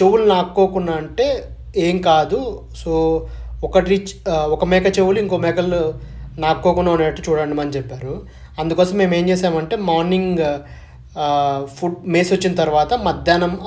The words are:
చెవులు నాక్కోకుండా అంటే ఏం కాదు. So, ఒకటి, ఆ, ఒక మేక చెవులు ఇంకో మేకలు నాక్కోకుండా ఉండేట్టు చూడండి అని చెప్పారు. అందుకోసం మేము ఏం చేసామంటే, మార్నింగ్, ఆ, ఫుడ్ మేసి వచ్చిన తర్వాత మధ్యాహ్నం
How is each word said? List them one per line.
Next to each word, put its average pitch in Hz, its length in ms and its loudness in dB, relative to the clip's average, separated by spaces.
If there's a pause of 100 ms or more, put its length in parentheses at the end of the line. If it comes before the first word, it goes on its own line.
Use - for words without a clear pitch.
చెవులు 214 220 6
నాక్కోకుండా 185 680 2
అంటే 226 560 -2 (280)
ఏం 180 220 2
కాదు. 180 680 2 (200)
So, 160 360 0 (440)
ఒకటి, 190 420 2 (220)
ఆ, 175 40 0
ఒక 156 320 0
మేక 185 340 2
చెవులు 196 200 4
ఇంకో 185 180 -2
మేకలు 170 580 0 (440)
నాక్కోకుండా 170 520 2
ఉండేట్టు 156 400 0
చూడండి 151 300 0
అని 143 100 -4
చెప్పారు. 131 560 -8 (320)
అందుకోసం 170 380 0
మేము 185 180 2
ఏం 175 140 2
చేసామంటే, 180 480 0
మార్నింగ్, 175 840 0 (600)
ఆ, 143 560 0
ఫుడ్ 175 220 -4 (100)
మేసి 175 280 2
వచ్చిన 185 200 0
తర్వాత 151 400 2
మధ్యాహ్నం 175 720 0